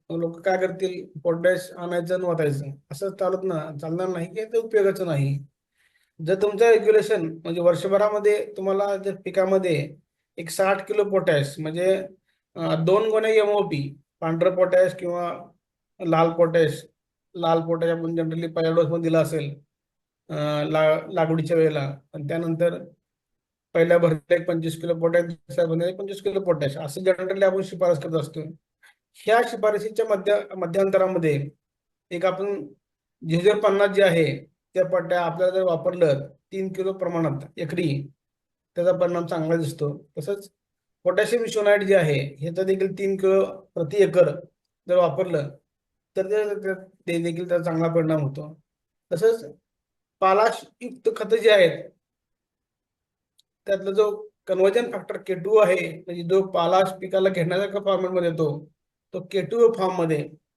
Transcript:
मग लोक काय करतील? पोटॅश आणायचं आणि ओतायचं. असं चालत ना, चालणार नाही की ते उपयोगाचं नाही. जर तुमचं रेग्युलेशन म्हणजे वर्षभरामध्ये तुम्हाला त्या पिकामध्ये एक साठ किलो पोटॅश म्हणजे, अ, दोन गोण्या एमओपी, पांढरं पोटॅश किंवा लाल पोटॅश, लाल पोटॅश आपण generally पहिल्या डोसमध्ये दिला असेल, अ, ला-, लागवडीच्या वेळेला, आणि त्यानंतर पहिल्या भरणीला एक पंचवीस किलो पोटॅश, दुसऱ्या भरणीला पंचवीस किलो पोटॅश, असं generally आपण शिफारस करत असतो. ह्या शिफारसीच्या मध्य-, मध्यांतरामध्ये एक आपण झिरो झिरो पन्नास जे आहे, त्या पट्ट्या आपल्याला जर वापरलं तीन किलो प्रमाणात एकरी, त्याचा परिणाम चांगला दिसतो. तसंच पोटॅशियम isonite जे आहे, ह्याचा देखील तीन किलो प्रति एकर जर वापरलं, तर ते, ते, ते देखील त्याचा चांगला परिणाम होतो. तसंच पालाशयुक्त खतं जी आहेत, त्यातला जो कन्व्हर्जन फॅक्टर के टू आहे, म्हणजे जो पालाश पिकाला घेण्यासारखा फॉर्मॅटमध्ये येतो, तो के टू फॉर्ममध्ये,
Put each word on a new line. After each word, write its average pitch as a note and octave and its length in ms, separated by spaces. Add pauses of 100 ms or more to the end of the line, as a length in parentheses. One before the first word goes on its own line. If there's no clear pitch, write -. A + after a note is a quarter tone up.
मग E3 100
लोक E3+ 200
काय F#3 180
करतील? F#3 680
पोटॅश E3+ 540
आणायचं F3 380
आणि F3+ 100
ओतायचं. D3+ 400 (260)
असं G3 180
चालत F#3+ 340
ना, D#3 380
चालणार E3+ 260
नाही F3 180
की F#3 180
ते A3 140
उपयोगाचं G3+ 480
नाही. C#3 340 (880)
जर F#3+ 160
तुमचं G#3 280
रेग्युलेशन G#3 640 (100)
म्हणजे F3 180
वर्षभरामध्ये G3+ 960
तुम्हाला G3 400
त्या F#3+ 160 (120)
पिकामध्ये F#3 680 (420)
एक E3 120
साठ F#3+ 380
किलो G#3 160
पोटॅश E3 560
म्हणजे, F3+ 480 (480)
अ, D#3+ 280
दोन G#3+ 260
गोण्या A3 220
एमओपी, G3 680 (220)
पांढरं E3 360
पोटॅश F3+ 440
किंवा F3 400 (680)
लाल E3 220
पोटॅश, E3 560 (500)
लाल E3 260
पोटॅश E3 280
आपण E3 300
generally D#3+ 340
पहिल्या D#3+ 200
डोसमध्ये E3 300
दिला D#3+ 160
असेल, C#3+ 360 (720)
अ, D3+ 340
ला-, D#3 480
लागवडीच्या E3 460
वेळेला, D3+ 420 (140)
आणि D#3 100
त्यानंतर E3 600 (920)
पहिल्या E3+ 240
भरणीला E3 380
एक E3+ 120
पंचवीस E3 340
किलो E3+ 120
पोटॅश, E3 300
दुसऱ्या E3+ 420
भरणीला E3+ 300
पंचवीस G3 260
किलो F#3+ 180
पोटॅश, D#3 380
असं D#3+ 240
generally F#3+ 420
आपण F#3+ 180
शिफारस F3 380
करत E3 160
असतो. D#3 240 (720)
ह्या A3+ 360
शिफारसीच्या G#3+ 600
मध्य-, G3+ 480
मध्यांतरामध्ये F3 920 (600)
एक F3 140
आपण G3 420 (600)
झिरो E3 120
झिरो G3+ 180
पन्नास G3+ 300
जे G3 140
आहे, D#3+ 420 (280)
त्या F#3 120
पट्ट्या F3 360
आपल्याला F3+ 340
जर F#3+ 80
वापरलं E3 640 (240)
तीन F#3+ 220
किलो F#3+ 200
प्रमाणात E3 540 (100)
एकरी, D3+ 520 (680)
त्याचा F3 160
परिणाम F3 340
चांगला E3 300
दिसतो. D3 640
तसंच G3 340 (520)
पोटॅशियम G#3+ 400
isonite G#3 400
जे F#3+ 120
आहे, C#3+ 440
ह्याचा E3+ 240
देखील F#3+ 300
तीन G3 240
किलो F#3+ 280
प्रति F3+ 580
एकर D#3 320 (540)
जर F3+ 80
वापरलं, E3 520 (680)
तर F#3+ 80
ते, G#3 300
ते, F#3+ 180 (340)
ते E3+ 160
देखील E3+ 240
त्याचा F3 160
चांगला E3 240
परिणाम D#3+ 340
होतो. D3+ 380 (540)
तसंच A3+ 320 (720)
पालाशयुक्त A3 1000
खतं G#3+ 180
जी A3 140
आहेत, E3+ 340 (1800)
त्यातला G3 260
जो G#3 360 (200)
कन्व्हर्जन G3 440
फॅक्टर G3+ 260
के - 180
टू G3 220
आहे, F3 420
म्हणजे F3 240
जो F#3 240
पालाश F#3 420 (120)
पिकाला F#3+ 280
घेण्यासारखा F#3 500
फॉर्मॅटमध्ये F#3 500
येतो, D#3 420 (420)
तो F#3 180
के G3 100
टू A3+ 320
फॉर्ममध्ये, E3+ 560 (280)